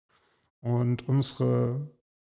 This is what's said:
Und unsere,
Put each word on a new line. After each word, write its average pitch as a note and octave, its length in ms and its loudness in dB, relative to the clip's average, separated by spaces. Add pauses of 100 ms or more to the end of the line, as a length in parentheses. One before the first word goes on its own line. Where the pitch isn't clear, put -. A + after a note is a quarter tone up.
(600)
Und A#2+ 480 0
unsere, C3 800 0 (440)